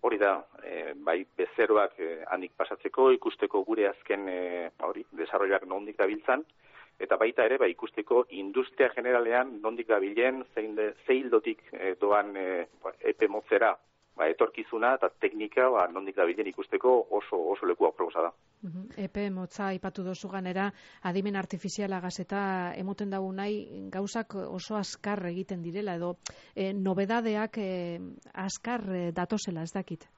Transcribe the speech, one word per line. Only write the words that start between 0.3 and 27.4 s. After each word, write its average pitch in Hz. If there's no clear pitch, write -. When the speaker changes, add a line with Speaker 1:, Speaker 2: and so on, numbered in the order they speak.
Speaker 1:
e, 85
bai 87
bezeroak, 104
e, 82
handik 92
pasatzeko, 127
ikusteko 104
gure 107
azken, 98
e, 90
ba -
hori, 92
desarrolloak 95
nondik 101
dabiltzan, 107
eta 101
baita 113
ere, 127
ba, 117
ikusteko 117
industria 101
generalean 120
nondik 117
dabilen, 113
zein 107
de, 107
ze 131
hildotik, 117
e, 92
doan, 101
e, 92
ba, -
epe 107
motzera, 107
ba, 78
etorkizuna 117
eta 92
teknika, 107
ba, 92
nondik 95
dabilen 92
ikusteko -
oso, 101
oso -
leku 87
aproposa 82
da. 90
Speaker 2:
Mhm. 180
Epe 202
motza 185
aipatu 190
dozu 185
ganera, 190
adimen 196
artifizialagaz 190
eta 196
emoten 196
dago 190
nahi 196
gauzak 208
oso 190
azkar 202
egiten 185
direla, 180
edo, 175
e, 190
nobedadeak, 208